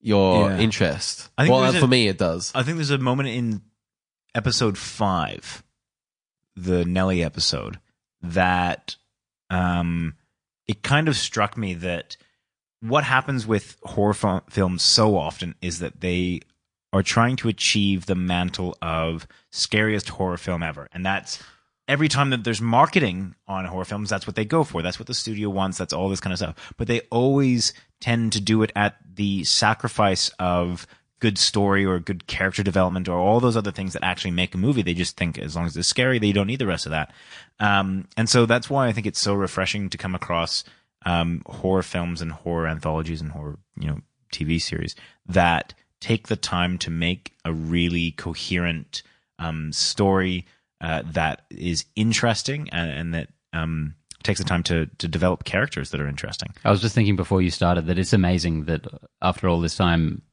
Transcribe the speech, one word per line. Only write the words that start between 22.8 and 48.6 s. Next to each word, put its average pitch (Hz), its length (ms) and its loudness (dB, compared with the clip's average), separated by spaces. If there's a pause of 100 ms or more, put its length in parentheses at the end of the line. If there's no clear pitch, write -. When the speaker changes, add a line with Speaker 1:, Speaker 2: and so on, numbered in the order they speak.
Speaker 2:
on 95 200 -6
horror 92 180 -6
films, 101 260 -6
that's 101 160 -4
what 101 100 -6
they 110 80 0
go 151 200 2
for. 85 180 -4
That's 90 160 -4
what 113 80 -12
the - 80 -8
studio 107 360 -4
wants. 95 280 -2
That's 90 140 -4
all 92 160 0
this 98 120 -2
kind 95 120 -4
of 90 60 -4
stuff. - 380 -8
But 117 100 -4
they 117 140 0 (100)
always 127 640 4 (280)
tend 117 340 0
to 107 60 0
do 107 220 4
it 107 140 0
at 104 200 0 (180)
the 98 300 0
sacrifice 104 960 2
of 90 480 0 (340)
good 107 160 2
story 98 480 2
or 92 140 2
good 87 300 -6
character 95 340 -2
development 92 460 2
or 90 100 0
all 104 220 4
those 120 160 2
other 101 160 -2
things 95 200 -6
that - 120 -6
actually 92 260 -2
make 90 240 0
a 92 40 -2
movie. 120 240 2
They 85 120 0
just 87 220 -4
think 82 200 -4
as 76 200 -8
long 85 100 -2
as 73 100 -6
it's 85 120 -2
scary, 127 320 2
they 104 120 2
don't 98 140 2
need 127 140 -4
the 120 60 -2
rest 87 200 -2
of 78 60 -6
that. 78 200 -4 (460)
Um, 98 480 0 (100)
and 113 140 0
so 120 160 6
that's 117 240 2
why 139 160 2
I 113 60 0
think 104 140 -4
it's - 120 -4
so 101 160 0
refreshing 98 560 -2
to - 80 -10
come 92 160 -4
across, 85 480 -2 (420)
um, 85 420 0
horror 92 360 0
films 87 400 -6
and 82 80 -6
horror 82 380 -4
anthologies 80 520 -4
and 78 120 -8
horror, 76 260 -10 (200)
you 76 100 -4
know, 73 100 -4 (320)
T - 140 -6
V 82 160 0
series - 340 -6 (320)
that 87 480 2 (260)
take - 280 -2
the 110 80 0
time 90 420 -2
to - 120 -6
make 82 420 -4 (120)
a 82 80 -2
really 85 600 0
coherent, 85 880 -4 (380)